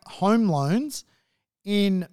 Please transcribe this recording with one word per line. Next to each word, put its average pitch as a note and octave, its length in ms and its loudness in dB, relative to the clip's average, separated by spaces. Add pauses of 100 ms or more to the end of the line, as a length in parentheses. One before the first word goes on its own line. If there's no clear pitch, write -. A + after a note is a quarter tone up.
home A3 420 2
loans F3 560 -2 (640)
in G3 480 0